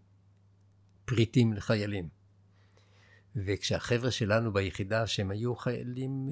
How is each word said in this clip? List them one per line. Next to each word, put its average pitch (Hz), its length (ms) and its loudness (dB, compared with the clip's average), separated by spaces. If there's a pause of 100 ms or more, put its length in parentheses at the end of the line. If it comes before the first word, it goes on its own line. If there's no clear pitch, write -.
(1040)
פריטים 113 480 4
לחיילים. 101 560 -2 (1300)
וכשהחבר'ה 104 720 0
שלנו 110 420 2
ביחידה, 101 540 0
שהם 98 240 -2
היו 113 260 -2
חיילים 127 760 -4